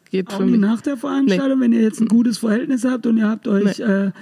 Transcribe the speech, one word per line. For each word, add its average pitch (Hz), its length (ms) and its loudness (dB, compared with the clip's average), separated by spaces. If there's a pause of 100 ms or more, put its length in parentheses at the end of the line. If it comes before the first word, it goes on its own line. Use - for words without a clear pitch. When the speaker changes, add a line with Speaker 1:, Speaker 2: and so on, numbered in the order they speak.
(100)
Speaker 1:
geht 190 180 -4
Speaker 2:
Auch 196 100 -8
Speaker 1:
für 240 60 0
Speaker 2:
nicht 247 80 2
Speaker 1:
mich. 226 80 4
Speaker 2:
nach 220 200 0
der 285 160 -4
Veranstaltung, 277 640 0
Speaker 1:
Nee. 254 60 2
Speaker 2:
wenn 233 100 2
ihr 226 80 2
jetzt 220 180 0
ein 226 80 0
gutes 233 300 2
Verhältnis 240 480 -2
habt 254 200 -2
und 226 120 2
ihr 214 100 2
habt 220 200 -4
euch, 202 300 0
Speaker 1:
Nee. 269 60 -8
Speaker 2:
äh, 196 380 0